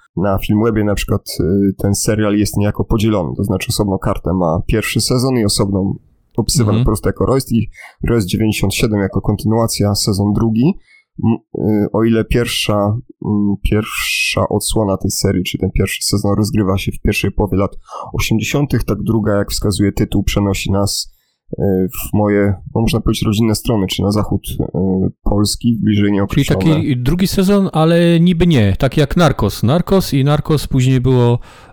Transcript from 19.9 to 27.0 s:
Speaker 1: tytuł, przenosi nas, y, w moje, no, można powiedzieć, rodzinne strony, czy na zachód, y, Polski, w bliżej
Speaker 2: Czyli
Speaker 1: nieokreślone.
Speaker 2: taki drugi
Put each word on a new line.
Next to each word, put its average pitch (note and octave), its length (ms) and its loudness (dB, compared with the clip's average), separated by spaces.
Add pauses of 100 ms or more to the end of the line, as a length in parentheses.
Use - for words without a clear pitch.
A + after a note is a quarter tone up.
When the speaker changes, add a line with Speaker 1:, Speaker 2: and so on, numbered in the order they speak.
Speaker 1:
tytuł, G2+ 300 0
przenosi G2 500 -2
nas, - 420 -2 (440)
y, - 40 -6 (260)
w - 280 -6
moje, G#2 380 2 (200)
no, A2+ 60 0
można A#2 200 0
powiedzieć, - 260 -2
rodzinne A2 280 2
strony, G2+ 320 0
czy - 160 -4
na G2 80 2
zachód, G#2 300 0 (200)
y, - 60 -4 (560)
Polski, G#2 580 0
w G2+ 40 -2
bliżej G#2 200 2
Speaker 2:
Czyli G2+ 80 2
Speaker 1:
nieokreślone. C3+ 640 0
Speaker 2:
taki D3 220 0
drugi D#3+ 300 0